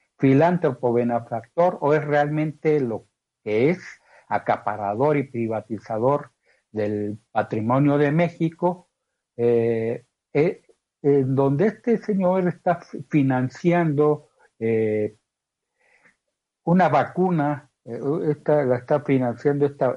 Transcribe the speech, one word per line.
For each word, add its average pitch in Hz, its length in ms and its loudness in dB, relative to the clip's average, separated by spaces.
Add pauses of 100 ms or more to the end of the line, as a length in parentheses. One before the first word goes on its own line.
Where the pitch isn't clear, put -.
(180)
filántropo 139 760 2
benefactor 120 880 -2
o 147 120 2
es 151 100 0
realmente 151 760 0
lo 113 260 -4 (380)
que 110 260 2
es, 185 120 -2 (460)
acaparador 107 920 -2
y 139 60 -2
privatizador 113 1080 -4 (400)
del 104 480 -4 (120)
patrimonio 120 640 0
de 143 140 2
México, 170 800 -2 (480)
eh, 117 680 0 (280)
eh, 151 280 0 (400)
en 139 340 2
donde 139 320 2
este 220 320 -2
señor 185 480 0
está 170 300 -2
fi-, - 320 -16
financiando, 147 1200 0 (280)
eh, 110 580 -2 (1500)
una 175 260 4
vacuna, 147 800 0 (160)
eh, 117 140 -10 (300)
esta, 147 340 0
la 123 140 2
está 143 240 -2
financiando 139 680 0
esta, 139 300 -2